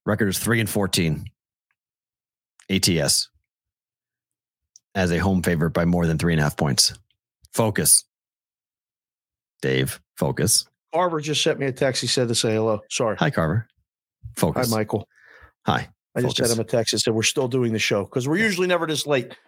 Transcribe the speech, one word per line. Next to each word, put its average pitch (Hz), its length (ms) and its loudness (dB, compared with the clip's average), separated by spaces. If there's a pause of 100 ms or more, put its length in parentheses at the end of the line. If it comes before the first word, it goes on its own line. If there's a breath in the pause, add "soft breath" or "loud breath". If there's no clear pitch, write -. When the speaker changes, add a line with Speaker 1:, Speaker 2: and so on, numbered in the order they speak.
Speaker 1:
Record 104 240 0
is 92 100 -2
three 113 200 2
and 107 100 0
fourteen. 87 560 0 (1400)
A 95 100 0
T 87 200 2
S. - 280 0 (1700)
As 90 160 2
a 87 60 2
home 92 260 2
favorite 85 280 0
by 85 140 0
more 87 220 2
than 80 100 0
three 85 160 0
and 80 60 2
a 76 40 2
half 73 140 -2
points. 69 360 0 (600)
Focus. - 500 2 (1600)
Dave, 65 380 0 (160)
focus. 71 500 0 (280)
Speaker 2:
Carver 165 280 0
just 147 220 -2
sent 151 160 2
me 139 60 -2
a 135 60 -2
text. 135 300 0
He 123 60 -2
said 123 220 0
to 117 60 -2
say 113 200 2
hello. 110 240 0 (100)
Sorry. 110 300 -2
Speaker 1:
Hi, 85 120 2
Carver. 87 360 0 (680)
Focus. 113 340 0
Speaker 2:
Hi, 113 60 0
Michael. 107 320 -4 (580 loud breath)
Speaker 1:
Hi. - 240 -2 (260)
Speaker 2:
I 117 60 0
just 123 160 -2
Speaker 1:
Focus. 120 120 0
Speaker 2:
sent 117 100 0
him 113 60 -4
a - 20 -8
text 117 260 0
and 107 80 0
said, 113 120 0
"We're 110 80 0
still 131 260 0
doing 120 260 0
the 110 60 -2
show," 101 260 0
'cause 131 220 -4
we're 156 100 0
Speaker 1:
Yeah. 220 80 2
Speaker 2:
usually 185 200 0
never 175 220 0
this 151 180 -4
late. 135 240 0 (180)